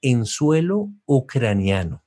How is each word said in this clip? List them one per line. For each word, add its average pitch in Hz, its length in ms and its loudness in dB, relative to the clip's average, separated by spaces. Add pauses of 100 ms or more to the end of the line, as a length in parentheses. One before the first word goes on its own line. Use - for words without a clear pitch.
en 123 240 2
suelo 170 640 0 (140)
ucraniano 98 1000 0